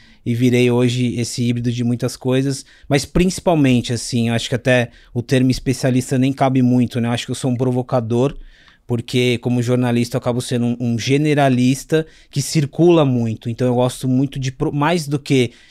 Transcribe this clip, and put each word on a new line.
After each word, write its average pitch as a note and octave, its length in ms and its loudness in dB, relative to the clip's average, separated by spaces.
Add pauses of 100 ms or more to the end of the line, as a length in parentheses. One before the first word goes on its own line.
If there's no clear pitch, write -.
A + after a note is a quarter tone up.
(260)
e A#2+ 100 -2
virei B2 340 4
hoje B2 480 0
esse B2 240 -4
híbrido A#2+ 300 -2
de A#2+ 100 -4
muitas A#2+ 360 -2
coisas. C3+ 480 -2 (220)
Mas C#3 180 0
principalmente, D3 880 2
assim, A#2 340 -2
eu A#2 80 0
acho - 140 -4
que C3 60 -2
até B2 340 0 (240)
o A#2+ 100 -4
termo C3 260 2
especialista B2+ 680 -2
nem C3+ 160 2
cabe C3 280 0
muito, B2 380 2
né? A#2 80 -2
Eu A#2+ 60 -2
acho B2 120 -6
que C3 60 -8
eu B2 40 -4
sou C3+ 140 -4
um B2 60 -2
provocador, B2 800 -2 (500)
porque A#2+ 520 0
como B2 240 0
jornalista A#2+ 560 0
eu - 20 0
acabo A#2+ 220 -4
sendo A#2+ 240 -2
um, A#2+ 140 -2
um A#2 200 -2
generalista C#3 1080 2 (240)
que C#3+ 120 -4
circula D#3+ 640 2
muito. A#2 440 -2
Então A#2 160 -2
eu B2 100 2
gosto B2 340 -2
muito C3+ 280 0
de C3 140 -4
pro-, D3+ 220 -4
mais D3+ 340 0
do C#3+ 100 -2
que B2+ 340 0 (200)